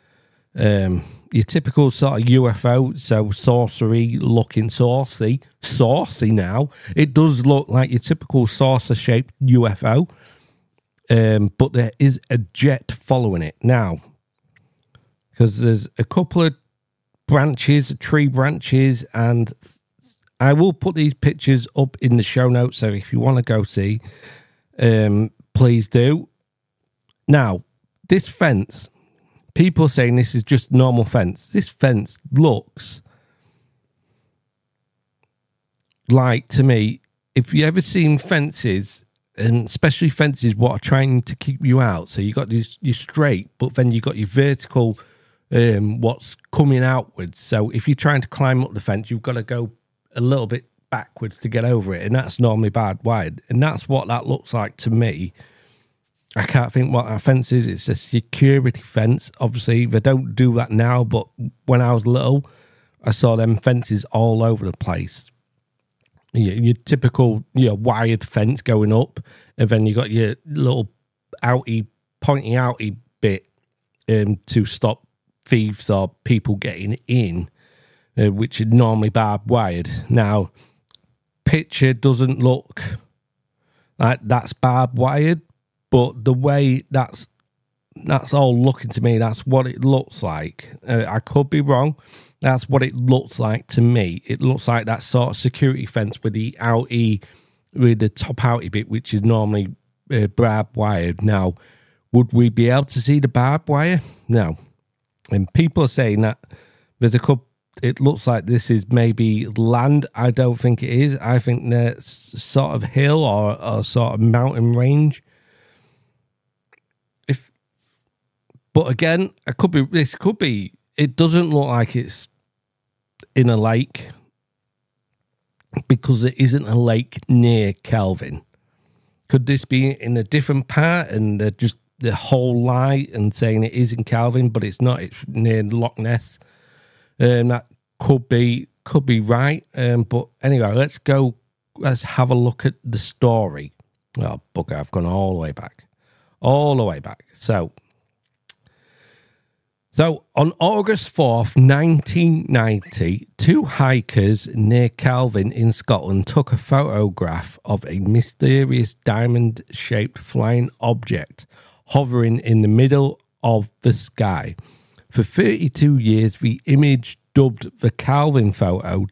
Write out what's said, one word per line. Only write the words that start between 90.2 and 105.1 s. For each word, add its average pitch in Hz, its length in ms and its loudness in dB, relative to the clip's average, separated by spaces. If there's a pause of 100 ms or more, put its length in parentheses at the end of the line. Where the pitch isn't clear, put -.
like. 80 500 -10 (140)
Uh, 117 220 0
I 110 100 -4
could 143 320 0
be 151 100 0
wrong. 139 360 0 (440)
That's 131 280 -2
what 139 160 2
it 156 100 -8
looks 123 460 0
like 113 280 -4
to - 120 0
me. 110 440 2
It - 160 -6
looks 131 280 -2
like 117 180 0
that 113 160 -4
sort 123 280 0
of 107 60 -10
security 131 500 -2
fence 107 360 -6
with 113 100 -4
the 110 280 -8
outy, 117 640 0 (500)
with 117 240 2
the 107 100 0
top - 280 -8
outy 117 340 -2
bit, 104 180 -6
which - 240 -8
is 104 100 -2
normally, 104 520 0 (380)
uh, 104 160 0
barbed 110 480 -2
wired. 90 460 -2
Now, 95 340 0 (560)
would 120 200 4
we 120 180 4
be 117 200 2
able 135 140 2
to 131 180 -6
see 143 160 2
the 139 100 0
barbed 127 400 0
wire? 151 320 0 (280)
No. 98 280 0 (760)